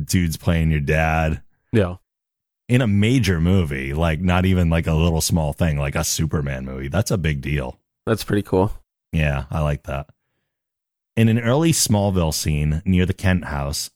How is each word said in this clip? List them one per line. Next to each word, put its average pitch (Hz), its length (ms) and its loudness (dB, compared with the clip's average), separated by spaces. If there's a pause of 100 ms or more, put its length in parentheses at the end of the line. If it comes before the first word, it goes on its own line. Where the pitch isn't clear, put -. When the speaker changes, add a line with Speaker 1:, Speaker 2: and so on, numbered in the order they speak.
Speaker 1:
dude's 87 360 0
playing 82 320 0
your 78 100 0
dad. 78 640 0 (320)
Speaker 2:
Yeah. 87 220 0 (760)
Speaker 1:
In 123 100 4
a 127 60 0
major 101 520 2
movie, 76 540 0
like, 80 300 0
not 90 240 2
even, 90 240 2
like, 82 160 0
a 80 80 2
little 82 260 2
small 78 320 -2
thing, 80 260 -2
like 69 160 -4
a 80 100 -4
Superman 69 600 -4
movie. 65 240 -10
That's 90 220 -2
a 117 80 0
big 76 240 -2
deal. 69 360 -4 (280)
Speaker 2:
That's 110 180 -2
pretty 104 180 0
cool. 98 300 0 (400)
Speaker 1:
Yeah, 73 380 0
I 80 100 -4
like 73 220 -2
that. 69 260 -10 (1080)
In 113 120 4
an 113 120 4
early 143 320 2
Smallville 98 600 2
scene 76 520 0
near 92 200 2
the 87 80 -2
Kent 92 340 0
house, 73 500 -6